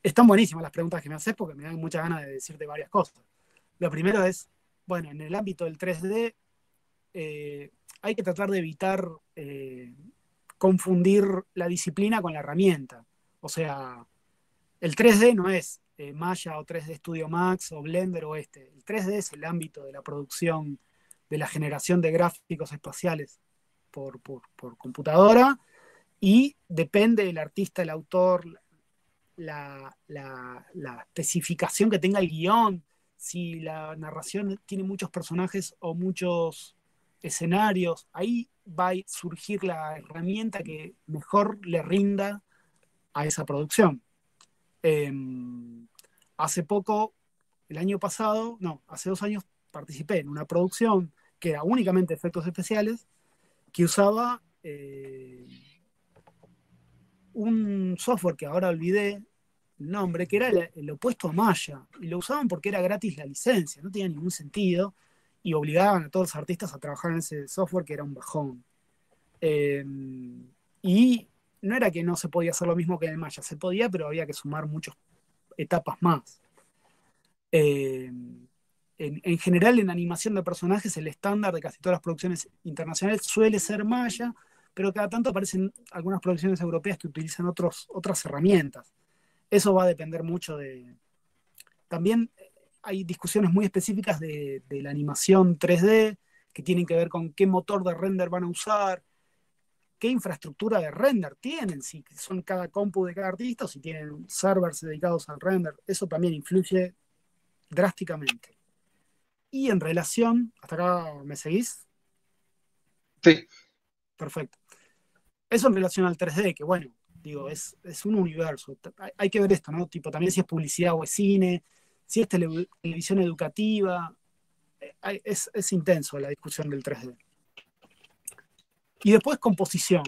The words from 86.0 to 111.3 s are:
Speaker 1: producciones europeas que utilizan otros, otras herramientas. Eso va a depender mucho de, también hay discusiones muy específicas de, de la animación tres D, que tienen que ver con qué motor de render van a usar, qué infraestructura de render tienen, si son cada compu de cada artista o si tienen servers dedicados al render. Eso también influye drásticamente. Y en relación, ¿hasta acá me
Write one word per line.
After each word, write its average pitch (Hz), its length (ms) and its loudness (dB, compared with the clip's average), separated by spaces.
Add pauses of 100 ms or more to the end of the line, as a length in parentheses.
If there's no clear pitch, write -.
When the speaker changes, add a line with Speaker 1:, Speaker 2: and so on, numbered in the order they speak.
Speaker 1:
producciones 180 400 0
europeas 170 360 -2
que - 100 -12
utilizan 160 400 -6
otros, 175 420 -4
otras 190 360 -6
herramientas. 156 680 2 (560)
Eso 202 240 6
va 185 100 6
a 180 40 6
depender 165 360 -2
mucho 165 320 -6
de, 127 400 -14 (920)
también 214 420 2 (540)
hay 190 200 -6
discusiones 180 480 2
muy 202 140 6
específicas 190 540 0
de, 147 500 -8
de 139 120 -6
la 139 100 -8
animación 156 640 6
tres 170 240 4
D, 214 360 6 (360)
que 156 100 -12
tienen 175 220 2
que 170 100 -2
ver 170 140 2
con 165 240 -6
qué 196 140 4
motor 190 360 2
de 180 120 0
render 185 340 -2
van 180 140 -2
a 175 60 -4
usar, 196 540 -2 (920)
qué 226 100 -2
infraestructura 208 720 -2
de 156 120 -4
render 196 440 2
tienen, 240 460 -6
si 147 240 -16 (100)
son 185 260 -8
cada 180 280 -4
compu 196 360 -2
de 175 100 -8
cada 190 140 -4
artista 233 360 -6
o - 20 -8
si - 120 -12
tienen 151 500 -12
servers 185 520 2
dedicados 160 480 -4
al 147 120 -14
render. 180 320 0 (140)
Eso 196 200 -4
también 165 280 0
influye 180 580 0 (760)
drásticamente. 170 880 -2 (960)
Y 269 200 0
en 190 80 4
relación, 226 800 2
¿hasta - 140 -10
acá 165 500 0
me 143 100 -10